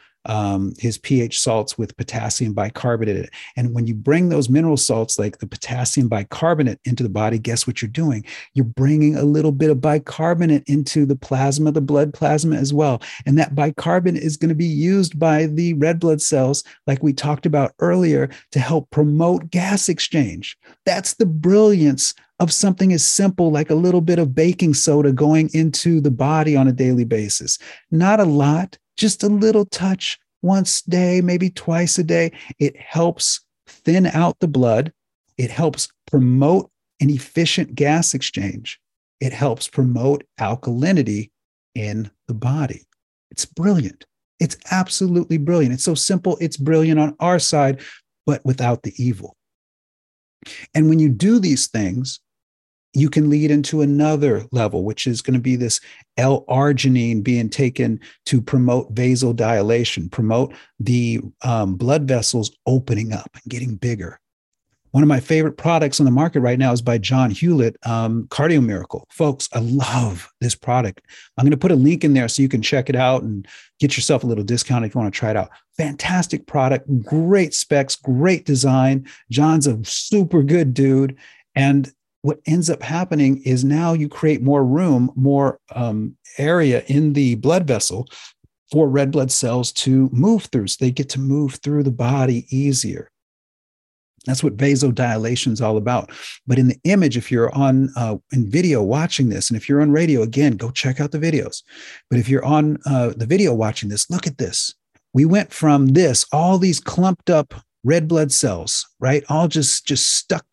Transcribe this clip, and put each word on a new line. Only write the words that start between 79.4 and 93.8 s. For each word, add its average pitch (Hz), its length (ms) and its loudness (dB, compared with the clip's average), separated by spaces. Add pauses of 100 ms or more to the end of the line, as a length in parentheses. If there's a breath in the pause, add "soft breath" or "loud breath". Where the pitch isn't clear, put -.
a 110 180 -2
super 175 600 0
good 143 320 2
dude. 135 420 2 (380 soft breath)
And 139 360 2 (300)
what 147 240 -2
ends 160 240 0
up - 140 -4
happening 147 580 0
is 127 240 0
now 160 280 2
you 151 140 -2
create 147 360 -2
more 139 200 4
room, 131 520 2
more, 139 440 2 (160)
um, 113 400 -6 (220)
area 143 500 2
in 147 260 2
the 135 220 2
blood 151 320 0
vessel 113 400 -4 (640 loud breath)
for 147 160 4
red 139 240 0
blood 131 200 0
cells 123 400 -2
to 131 420 2
move 185 320 2
through. 107 220 -4
So - 180 -4
they 123 60 2
get 135 180 -6
to 135 100 -6
move 135 360 -2
through 147 260 -2
the 135 100 0
body 123 580 0
easier. 135 600 -4 (1160)